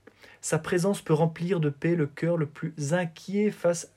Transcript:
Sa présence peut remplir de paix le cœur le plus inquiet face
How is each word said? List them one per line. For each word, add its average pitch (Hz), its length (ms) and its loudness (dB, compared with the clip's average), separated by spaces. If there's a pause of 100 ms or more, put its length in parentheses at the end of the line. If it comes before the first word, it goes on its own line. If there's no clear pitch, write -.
(400)
Sa - 180 0
présence 190 440 0
peut 160 120 2
remplir 165 460 2
de 147 100 2
paix 165 240 0
le 151 140 0
cœur 170 280 -2
le 151 100 0
plus 151 480 -6
inquiet 190 580 -2
face - 440 -2